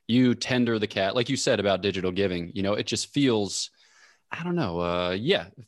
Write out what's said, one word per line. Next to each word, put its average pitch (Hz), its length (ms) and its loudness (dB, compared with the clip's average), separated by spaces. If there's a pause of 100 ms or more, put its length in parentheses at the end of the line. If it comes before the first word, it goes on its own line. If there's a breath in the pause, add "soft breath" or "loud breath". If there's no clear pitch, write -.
you 123 280 4
tender 120 440 0
the 104 80 0
cat, 98 300 0
like 123 140 0
you 131 60 0
said 123 220 2
about 98 220 2
digital 92 320 -2
giving, 90 420 -2
you 98 80 -4
know, 98 120 0
it 120 120 -4
just - 260 -4
feels, 113 580 0 (600 soft breath)
I 165 140 -10
don't 175 120 -2
know, 90 240 -2
uh, 87 380 0
yeah, 117 280 0 (100)
it 117 100 -20